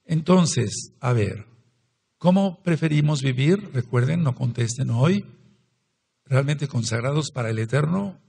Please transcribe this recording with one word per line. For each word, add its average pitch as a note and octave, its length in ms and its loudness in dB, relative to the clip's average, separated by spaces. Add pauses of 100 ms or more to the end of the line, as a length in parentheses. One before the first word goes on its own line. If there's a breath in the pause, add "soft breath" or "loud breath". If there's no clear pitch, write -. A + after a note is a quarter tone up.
Entonces, - 920 0
a B2 140 -2
ver, G#2 340 -2 (720)
¿cómo F#3 460 2
preferimos D3+ 580 0
vivir? C#3 500 0
Recuerden, C3 520 0
no C3 100 0
contesten B2 560 -4
hoy. D#3+ 340 2 (1000)
Realmente C#3+ 440 0
consagrados C3 640 -2
para A#2 200 -4
el A2+ 80 -2
Eterno, D#3 600 -2 (100)